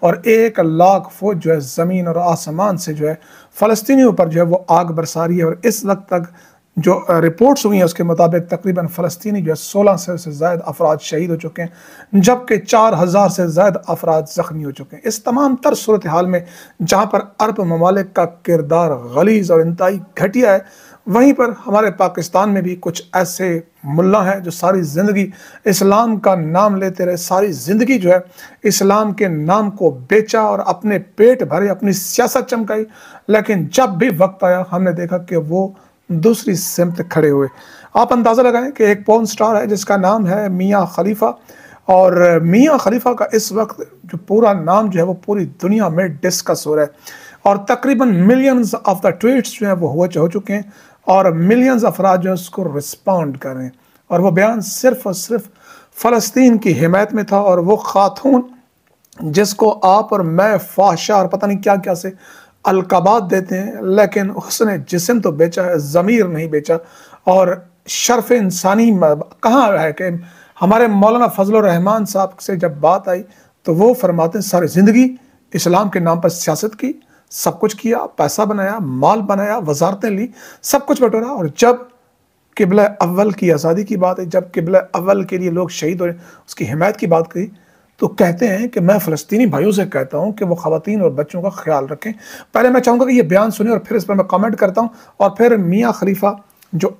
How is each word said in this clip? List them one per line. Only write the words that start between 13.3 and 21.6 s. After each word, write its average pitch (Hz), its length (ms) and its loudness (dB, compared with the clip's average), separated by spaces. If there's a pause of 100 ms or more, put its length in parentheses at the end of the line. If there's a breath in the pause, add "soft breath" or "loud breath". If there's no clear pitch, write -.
ज़ायद 180 280 2 (140)
अफराद 160 360 -2
ज़ख्मी 156 380 -8
हो 143 80 -10
चुके 139 240 -18
हैं। - 80 -18
इस 220 220 -8
तमाम 262 300 0
तर - 200 0
सूरत 208 320 -2
हाल 180 200 0
में 175 180 -2 (360 loud breath)
जहाँ 196 240 0
पर - 360 -4
अरब 214 200 -2
ममालिक 180 520 0
का 175 120 0
किरदार 160 680 0 (240)
गलीज 190 340 2
और 165 100 6
इंतहाई 180 380 -2 (200)
घटिया 202 340 2
है, 190 120 0 (420 loud breath)
वहीं 247 260 4
पर 240 180 0 (140)